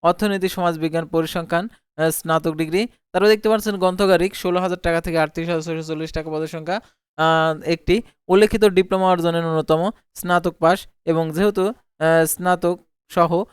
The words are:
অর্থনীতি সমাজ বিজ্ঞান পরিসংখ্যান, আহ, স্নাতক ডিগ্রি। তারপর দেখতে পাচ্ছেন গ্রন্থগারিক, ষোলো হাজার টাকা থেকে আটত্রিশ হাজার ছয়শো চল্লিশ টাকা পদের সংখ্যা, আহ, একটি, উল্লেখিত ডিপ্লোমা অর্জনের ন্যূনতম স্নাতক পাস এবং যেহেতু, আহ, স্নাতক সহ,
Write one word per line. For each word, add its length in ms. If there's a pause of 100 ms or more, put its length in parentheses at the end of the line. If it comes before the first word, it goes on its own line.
অর্থনীতি 460
সমাজ 300
বিজ্ঞান 280
পরিসংখ্যান, 600 (280)
আহ, 140
স্নাতক 440
ডিগ্রি। 320 (260)
তারপর 160
দেখতে 200
পাচ্ছেন 280
গ্রন্থগারিক, 580
ষোলো 260
হাজার 220
টাকা 180
থেকে 180
আটত্রিশ 300
হাজার 140
ছয়শো 200
চল্লিশ 300
টাকা 180
পদের 160
সংখ্যা, 340 (360)
আহ, 480
একটি, 380 (260)
উল্লেখিত 360
ডিপ্লোমা 420
অর্জনের 360
ন্যূনতম 480 (240)
স্নাতক 420
পাস 300 (180)
এবং 280
যেহেতু, 360
আহ, 580
স্নাতক 540 (300)
সহ, 420